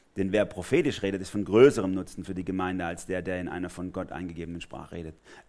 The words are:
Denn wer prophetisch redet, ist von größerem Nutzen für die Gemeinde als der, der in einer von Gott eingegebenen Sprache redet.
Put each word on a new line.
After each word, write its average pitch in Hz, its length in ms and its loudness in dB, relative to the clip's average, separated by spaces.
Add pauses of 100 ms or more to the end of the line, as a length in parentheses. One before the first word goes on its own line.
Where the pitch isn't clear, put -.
(180)
Denn 98 140 0
wer 104 120 4
prophetisch 120 600 0
redet, 98 180 -2
ist 92 80 -10
von 104 160 -2
größerem 107 480 8
Nutzen 92 320 -6
für 95 80 -6
die 90 100 -4
Gemeinde 92 400 -2
als 85 220 -6
der, 92 160 -4
der 90 180 -4
in 87 80 -6
einer 90 220 -6
von 87 240 -10
Gott 92 180 -6
eingegebenen 85 480 -8
Sprache 80 360 -14
redet. 82 200 -10 (340)